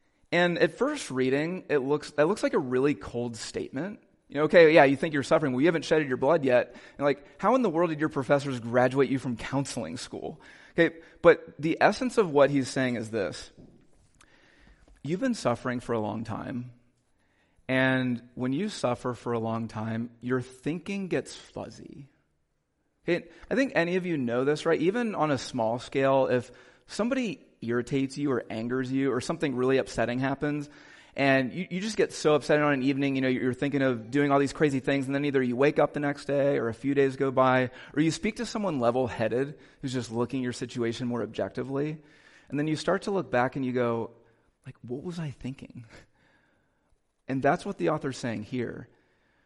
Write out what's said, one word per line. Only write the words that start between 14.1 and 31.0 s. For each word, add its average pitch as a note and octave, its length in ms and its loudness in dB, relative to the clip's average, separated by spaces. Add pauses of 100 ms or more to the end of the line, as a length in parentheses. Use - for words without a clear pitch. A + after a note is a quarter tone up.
You've D#3+ 160 -2
been B3+ 160 0
suffering B2 460 -2
for A#2+ 140 -4
a A2+ 40 0
long G#2+ 240 -4
time. B2 500 -8 (920)
And B2+ 560 0 (120)
when B2+ 180 -4
you F3+ 160 -2
suffer B2+ 460 -4
for A#2+ 180 -6
a A#2 80 0
long A2+ 280 -4
time, A2+ 420 -6 (100)
your B2+ 200 0
thinking F3+ 680 -8
gets D#3+ 260 -4
fuzzy. - 760 -16 (1000)
Okay, F3+ 180 -2 (240)
I F#3+ 60 0
think C4+ 180 0
any F3 220 2
of F3+ 100 -2
you E3+ 100 -2
know B2 280 0
this, D3+ 200 0
right? D#3+ 160 2
Even G3+ 360 0
on D#3 160 0
a C3 60 0
small A#2 420 -2
scale, C3+ 460 2
if A#2+ 240 0 (360)
somebody A#3+ 540 -4 (220)
irritates B2 540 -2
you C#3+ 140 -2
or B2 180 0
angers B2 420 -4
you C3+ 220 2
or B2 80 0
something D#3 340 -4
really B2+ 240 2
upsetting A#2+ 400 -2
happens, C#3+ 500 -2 (480)